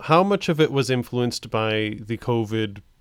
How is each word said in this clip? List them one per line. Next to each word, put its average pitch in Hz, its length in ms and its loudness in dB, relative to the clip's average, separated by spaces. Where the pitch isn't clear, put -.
how 165 220 4
much 196 240 0
of 156 120 2
it 147 120 4
was 131 180 0
influenced 123 600 -2
by 110 500 -2
the 110 160 -6
covid 110 640 -2